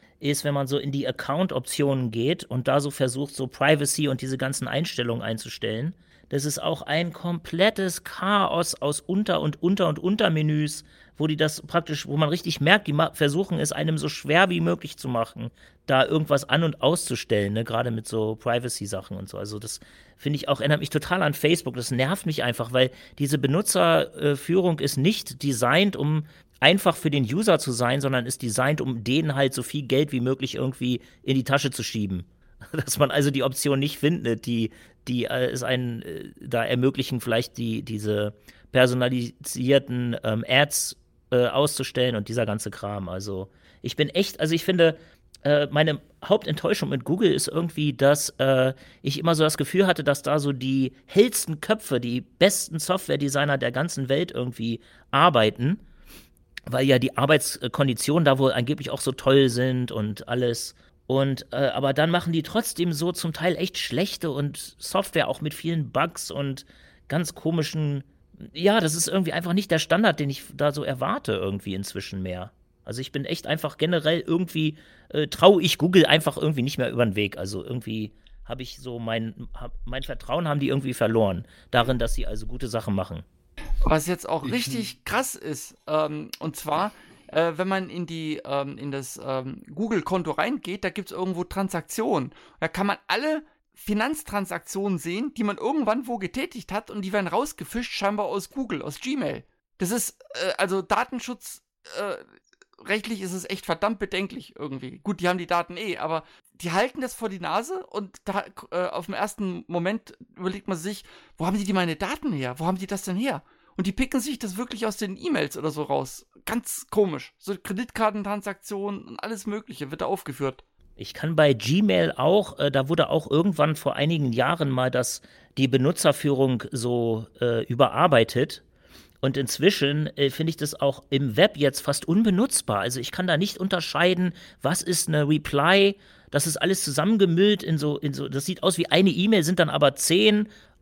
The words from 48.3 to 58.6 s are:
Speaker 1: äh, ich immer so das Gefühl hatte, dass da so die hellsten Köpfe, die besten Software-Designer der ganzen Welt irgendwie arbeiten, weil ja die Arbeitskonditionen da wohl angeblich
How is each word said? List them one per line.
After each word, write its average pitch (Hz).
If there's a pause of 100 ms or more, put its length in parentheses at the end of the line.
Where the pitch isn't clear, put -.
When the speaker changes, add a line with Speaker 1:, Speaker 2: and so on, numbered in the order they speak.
Speaker 1:
äh, 131 (280)
ich 139
immer 165
so 156
das 151
Gefühl 180
hatte, 175
dass 139
da 147
so 143
die 131 (120)
hellsten 190
Köpfe, 214
die 123
besten -
Software-Designer 143
der 123
ganzen 135
Welt 156
irgendwie 117 (320)
arbeiten, 135 (880)
weil 127
ja 131
die 131
Arbeitskonditionen 139
da 135
wohl 135
angeblich 131